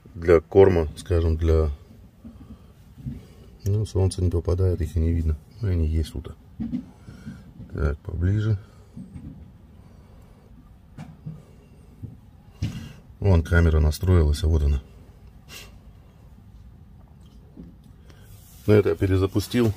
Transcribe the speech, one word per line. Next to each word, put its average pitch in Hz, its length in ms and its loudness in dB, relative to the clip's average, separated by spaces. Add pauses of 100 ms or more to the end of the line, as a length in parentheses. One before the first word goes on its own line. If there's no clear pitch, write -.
(140)
Для 85 260 4
корма, 92 560 4
скажем, 82 400 0
для, 80 340 2 (1900)
ну, 101 220 -2
солнце 92 360 0
не 90 80 2
попадает, 87 500 0
их 78 160 -4
и 82 40 0
не 82 120 2
видно. 80 240 0 (240)
Ну, 110 80 -4
они 85 180 0
есть 78 260 -2
тут. - 220 -12 (1400)
Так, 73 260 -4
поближе. 104 600 -2 (4000)
Вон 92 240 4
камера 80 380 4
настроилась, 76 640 2
а - 20 0
вот 78 160 2
она. 71 180 0 (3750)
Ну, 107 80 6
это 101 160 6
я 82 60 0
перезапустил 98 800 0